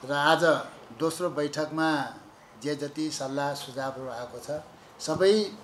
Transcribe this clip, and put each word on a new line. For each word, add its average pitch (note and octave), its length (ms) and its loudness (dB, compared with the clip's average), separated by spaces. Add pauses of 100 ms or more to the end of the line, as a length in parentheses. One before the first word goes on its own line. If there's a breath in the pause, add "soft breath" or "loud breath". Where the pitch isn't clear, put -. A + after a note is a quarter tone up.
र C3+ 80 -4
आज D#3 320 6 (540)
दोस्रो D#3+ 320 0
बैठकमा D3 840 -2 (480)
जे D3 140 -2
जति D3 340 -4
सल्लाह C#3+ 440 -2
सुझावहरू C3 540 -8
आएको B2 300 -8
छ, - 120 -12 (500 loud breath)
सबै, G3 520 4 (120)